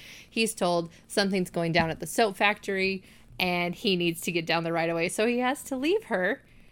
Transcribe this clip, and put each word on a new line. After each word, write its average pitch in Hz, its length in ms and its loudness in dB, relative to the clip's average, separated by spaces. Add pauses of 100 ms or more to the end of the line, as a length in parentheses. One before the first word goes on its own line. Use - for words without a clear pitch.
(300)
he's 226 240 0
told 175 380 0 (160)
something's 196 420 0
going 170 220 -2
down 165 180 4
at 151 100 -6
the 170 60 -10
soap 202 320 2
factory, 190 640 0 (380)
and 180 340 0
he 190 220 0
needs 170 260 0
to - 100 -4
get 165 140 -2
down 165 180 0
there 165 80 -2
right 165 180 0
away. 165 200 0
So 214 160 0
he 240 140 2
has 254 240 -2
to - 120 -6
leave 330 300 0
her 196 380 -2 (280)